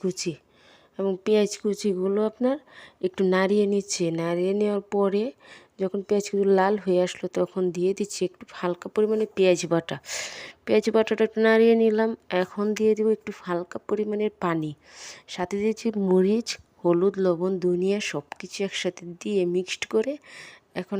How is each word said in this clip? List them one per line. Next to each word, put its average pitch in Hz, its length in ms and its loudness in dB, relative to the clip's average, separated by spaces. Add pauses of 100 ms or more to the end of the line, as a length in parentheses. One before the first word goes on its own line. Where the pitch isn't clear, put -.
কুচি, 180 320 -4 (680)
এবং 196 120 -2 (140)
পেঁয়াজ 208 260 4 (100)
কুচিগুলো 196 580 -2 (120)
আপনার 254 260 -2 (500)
একটু - 140 -4 (120)
নাড়িয়ে 190 400 2
নিচ্ছে। 196 300 -2 (180)
নাড়িয়ে 175 380 -2
নেওয়ার 208 240 -2 (120)
পরে 202 280 2 (580)
যখন 190 260 -2
পেঁয়াজ 202 220 2
কুচি 196 160 0 (140)
লাল 196 240 2
হয়ে 180 240 2
আসলো, - 180 -10 (140)
তখন 180 240 -2 (120)
দিয়ে 180 220 0
দিচ্ছি - 320 -6
একটু - 140 -20 (160)
হালকা 175 360 -4
পরিমাণে 214 300 2 (100)
পেঁয়াজ 185 240 4 (120)
বাটা। 165 260 0 (680)
পেঁয়াজ 214 200 2 (100)
বাটাটা 220 320 2
একটু 220 200 -4
নাড়িয়ে 226 340 6
নিলাম। 220 280 2 (320)
এখন 202 240 -4 (120)
দিয়ে 214 200 4
দেবো 220 200 2
একটু - 140 -12 (160)
হালকা 175 300 -4 (120)
পরিমাণের 208 420 -2 (120)
পানি, 160 280 -2 (640)
সাথে 180 260 -4
দিয়েছি 220 240 -2 (240)
মরিচ, 190 400 4 (320)
হলুদ, 175 340 2 (100)
লবণ, 180 260 0 (140)
ধনিয়া 185 320 0 (140)
সব 147 140 -6 (140)
কিছু - 180 -14 (100)
একসাথে - 360 -6 (180)
দিয়ে 202 200 0 (120)
মিক্সড 185 300 -4 (100)
করে 226 200 0 (680)
এখন 196 180 -8